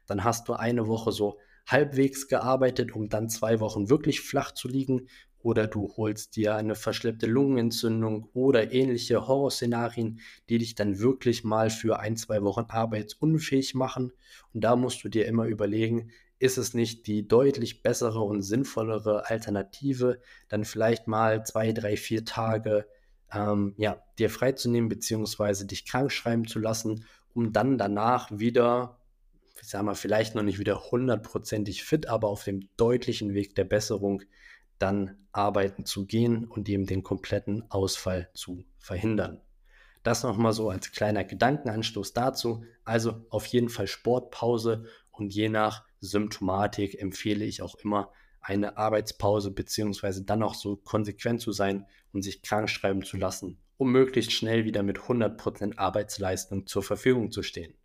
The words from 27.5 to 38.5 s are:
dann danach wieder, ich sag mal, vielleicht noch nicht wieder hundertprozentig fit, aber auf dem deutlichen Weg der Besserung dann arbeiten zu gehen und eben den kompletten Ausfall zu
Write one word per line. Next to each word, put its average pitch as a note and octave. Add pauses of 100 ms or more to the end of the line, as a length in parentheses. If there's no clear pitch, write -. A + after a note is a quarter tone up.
dann A#2+
danach G#2+
wieder, A#2+ (600)
ich -
sag G2+
mal, G#2
vielleicht G#2+
noch G#2+
nicht G2
wieder G2+
hundertprozentig A2
fit, D#3+
aber A2
auf G2+
dem G2
deutlichen A#2
Weg G2+
der G2
Besserung G2+ (560)
dann G2 (160)
arbeiten G2+
zu G2
gehen A#2
und G#2
eben G2
den F#2+
kompletten G2+
Ausfall F#2
zu F2+ (140)